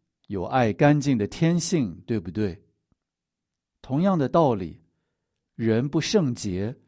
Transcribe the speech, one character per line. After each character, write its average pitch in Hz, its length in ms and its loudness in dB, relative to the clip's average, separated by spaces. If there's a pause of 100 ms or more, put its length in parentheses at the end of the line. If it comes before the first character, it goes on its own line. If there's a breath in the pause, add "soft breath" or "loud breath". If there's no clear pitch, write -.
(280)
有 95 160 -6
爱 120 300 2
干 147 260 4
净 135 180 0
的 101 80 0
天 165 320 0
性， 131 480 -4
对 113 140 -2
不 85 100 -8
对？ 92 320 -4 (1200)
同 139 200 -2
样 190 160 2
的 135 120 2
道 156 240 4
理， 90 280 -6 (760)
人 113 340 0
不 165 100 0
圣 156 340 0
洁， 101 400 -4 (140)